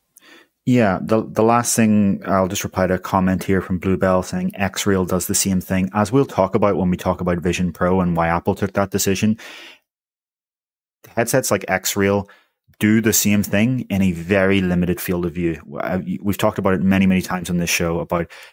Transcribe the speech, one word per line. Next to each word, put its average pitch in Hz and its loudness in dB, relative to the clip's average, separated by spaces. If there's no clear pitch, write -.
Yeah, 113 2
the, 110 0
the 107 -2
last 117 2
thing, 104 4
I'll 95 2
just 95 -6
reply 92 0
to 92 0
a 90 0
comment 92 0
here 95 0
from 90 -2
Bluebell 92 2
saying 92 -6
X - -6
Real 95 2
does 87 -2
the 101 -2
same 92 0
thing, 95 -2
as 104 0
we'll 135 2
talk - 0
about 101 2
when 90 0
we 90 0
talk 92 -2
about 90 -2
Vision 87 -2
Pro 92 0
and 87 0
why 82 0
Apple 85 0
took 95 -4
that 98 0
decision. 104 0
Headsets 120 0
like 101 0
X - -2
Real 101 2
do 107 4
the 107 2
same 104 2
thing 117 0
in 98 0
a 92 2
very 95 2
limited 90 0
field 87 -4
of 85 -6
view. 82 -4
Uh, 92 -4
we've 101 -2
talked 107 0
about 95 2
it 78 0
many, 95 4
many 92 2
times 90 -6
on 87 -2
this 85 -2
show 85 -2
about 85 -4